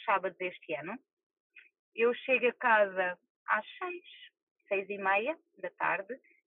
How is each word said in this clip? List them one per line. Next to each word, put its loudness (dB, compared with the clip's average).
sábados 0
este -6
ano. -6
Eu 2
chego 2
a 2
casa 2
às 0
seis, -8
seis -2
e -8
meia 2
da -8
tarde, -2